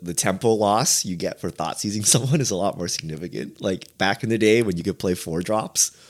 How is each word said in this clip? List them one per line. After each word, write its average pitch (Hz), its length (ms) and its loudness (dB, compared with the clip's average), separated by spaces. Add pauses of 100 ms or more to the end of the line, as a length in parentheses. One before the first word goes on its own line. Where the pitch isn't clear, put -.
the 87 140 -8
tempo 104 360 2
loss 107 540 2
you 92 100 -4
get 85 240 -6
for 90 100 -4
Thoughtseizing 101 560 -6
<laughs> - 0 -
someone 135 360 4
is 113 100 0
a 95 60 -2
lot 95 200 0
more 87 120 -4
significant. 78 720 -8
Like, - 360 -4
back 98 240 0
in 110 60 -4
the 113 100 2
day 110 260 6
when 95 120 0
you 85 80 -6
could 95 160 -2
play 95 140 0
four 85 280 -4
drops, 107 540 -2 (140)